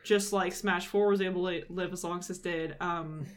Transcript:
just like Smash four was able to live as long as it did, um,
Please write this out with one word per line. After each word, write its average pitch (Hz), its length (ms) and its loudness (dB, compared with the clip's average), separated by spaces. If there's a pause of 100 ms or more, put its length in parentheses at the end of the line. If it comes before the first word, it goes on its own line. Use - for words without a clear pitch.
just 202 320 4
like 180 180 2
Smash 185 340 0
four 202 220 4
was 202 140 6
able 185 260 0
to 170 220 -2
live 180 220 -2
as 180 120 -6
long 175 140 -2
as 180 100 -8
it 185 140 -8
did, 165 380 -4
um, 156 460 -4 (100)